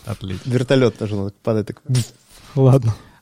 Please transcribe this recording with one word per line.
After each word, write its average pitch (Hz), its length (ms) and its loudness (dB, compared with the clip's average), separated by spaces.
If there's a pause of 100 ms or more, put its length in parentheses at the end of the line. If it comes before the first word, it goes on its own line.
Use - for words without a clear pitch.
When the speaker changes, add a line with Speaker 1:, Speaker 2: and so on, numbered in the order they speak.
Speaker 1:
Отлично. 101 440 -10
Speaker 2:
Вертолёт 123 480 2
даже 104 180 -6
надо 98 180 -6 (100)
падает 107 240 -2
так. - 140 -16 (720)
Speaker 3:
Ладно. 131 400 4 (260)